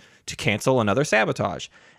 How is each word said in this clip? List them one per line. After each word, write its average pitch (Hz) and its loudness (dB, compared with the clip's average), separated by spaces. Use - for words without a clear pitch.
to - -10
cancel 123 0
another 104 2
sabotage. 139 -2